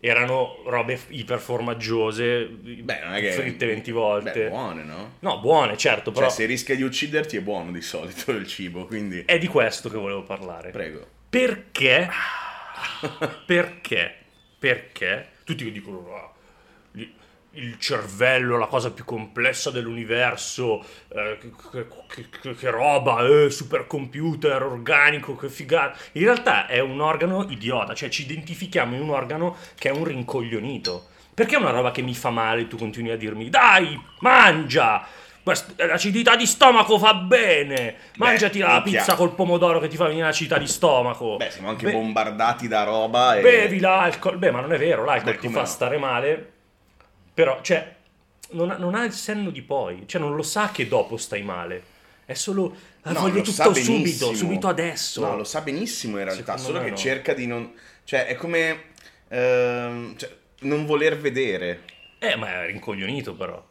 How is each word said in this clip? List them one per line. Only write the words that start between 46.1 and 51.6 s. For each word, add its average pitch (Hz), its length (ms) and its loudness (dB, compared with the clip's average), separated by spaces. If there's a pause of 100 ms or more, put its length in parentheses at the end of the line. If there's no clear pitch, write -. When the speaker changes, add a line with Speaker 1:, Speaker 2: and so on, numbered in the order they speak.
Speaker 1:
Però, 139 260 4
cioè, - 320 0 (580)
non 175 200 -2
ha, - 60 -6
non 180 180 -2
ha 233 80 0
il 226 80 -4
senno 208 400 -6
di 135 100 -12
poi, 101 460 -4
cioè, 170 140 -4
non 147 140 -4
lo 151 60 -4
sa 208 300 -2
che 190 160 -4
dopo 113 300 0
stai 101 260 -8
male. 90 400 -8 (420)